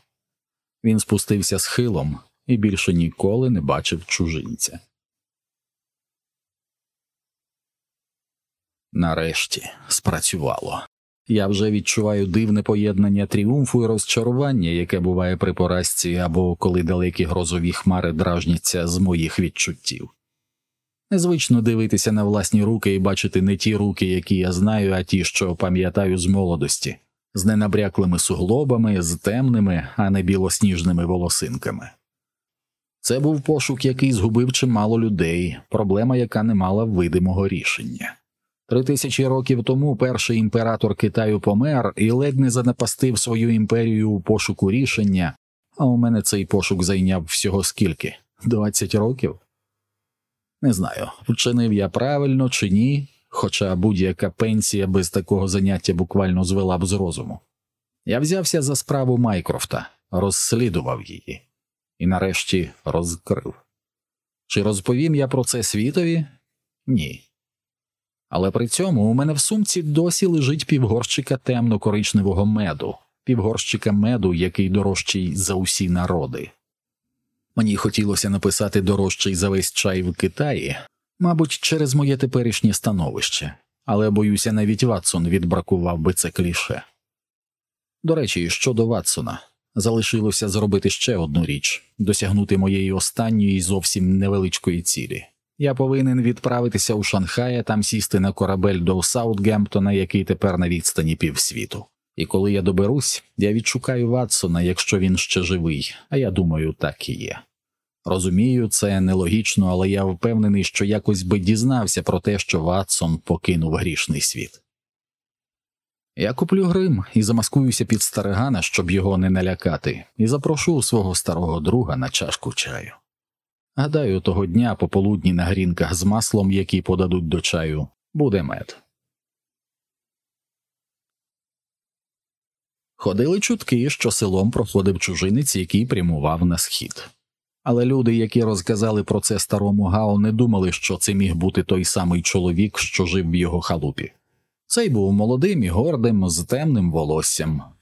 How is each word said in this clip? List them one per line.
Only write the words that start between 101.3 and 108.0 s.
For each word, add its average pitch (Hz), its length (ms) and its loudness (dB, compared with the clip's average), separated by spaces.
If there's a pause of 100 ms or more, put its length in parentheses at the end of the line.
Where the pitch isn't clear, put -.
І 82 100 -4
коли 98 260 0
я 98 100 0
доберусь, 98 600 0 (140)
я 104 160 2
відшукаю 120 560 -2
Ватсона, 101 520 0
якщо 90 380 0
він 92 180 2
ще - 240 -2
живий, 82 540 -2 (140)
а 147 80 -2
я 120 140 0
думаю, 80 480 0
так - 300 -6
і 65 40 -4
є. - 280 -10 (640)